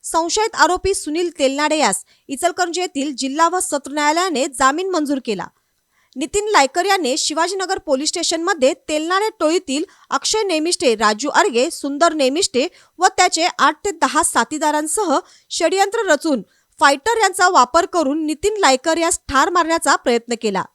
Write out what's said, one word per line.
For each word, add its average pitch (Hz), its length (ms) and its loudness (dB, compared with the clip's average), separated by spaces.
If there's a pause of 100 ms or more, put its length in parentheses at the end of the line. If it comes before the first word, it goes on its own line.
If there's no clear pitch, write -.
संशयित 359 520 -2
आरोपी 359 380 2
सुनील 339 440 -4
तेलनाडे 294 400 0
यास 220 260 0 (240)
इचलकरंजी 349 520 -2
येथील 302 380 -4
जिल्हा 285 300 0
व 359 140 -2
सत्र 285 300 -6
न्यायालयाने 302 540 0 (120)
जामीन 302 320 0
मंजूर 294 340 -2
केला. 180 220 -6 (680)
नितीन 403 360 -4
लायकर 339 340 2
याने 339 300 0
शिवाजीनगर 349 640 -4
पोलीस 302 300 -2
स्टेशनमध्ये 330 640 0 (160)
तेलनाडे 339 400 -2 (120)
टोळीतील 311 440 0 (260)
अक्षय 427 340 -2
नेमिष्टे, 320 500 0
राजू 214 360 -2
अर्गे, 294 400 2
सुंदर 294 440 0
नेमिष्टे 285 540 0 (300)
व 359 100 2
त्याचे 359 400 2 (100)
आठ 294 260 2
ते 302 80 0
दहा 302 320 0
साथीदारांसह 302 920 0 (320)
षडयंत्र 392 600 0
रचून 285 300 0 (380)
फायटर 302 380 2
यांचा 359 300 2
वापर 330 380 4
करून 311 400 -2
नितीन 330 340 -2
लायकर 320 380 2
यास 339 200 -2 (100)
ठार 285 220 2
मारण्याचा 330 460 0
प्रयत्न 233 460 -2
केला. 190 200 -2 (120)